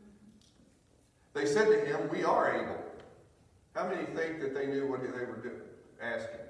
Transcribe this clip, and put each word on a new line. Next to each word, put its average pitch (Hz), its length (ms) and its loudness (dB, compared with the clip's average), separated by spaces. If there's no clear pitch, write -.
They 147 120 0
said - 220 4
to - 180 8
him, - 240 0
"We 160 140 0
are - 280 4
able." - 320 -2
How 175 120 -2
many 160 200 -2
think 160 340 -4
that 135 140 -2
they 139 100 0
knew 139 220 0
what 127 160 -2
they 120 220 -4
were 113 120 -6
do-, 113 240 -10
asking? 117 380 -6